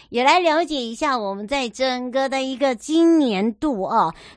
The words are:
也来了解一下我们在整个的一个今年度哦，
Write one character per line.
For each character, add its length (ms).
也 120
来 180
了 220
解 140
一 180
下 240
我 160
们 140
在 220
整 400
个 180
的 140
一 140
个 180
今 440
年 360
度 280
哦， 300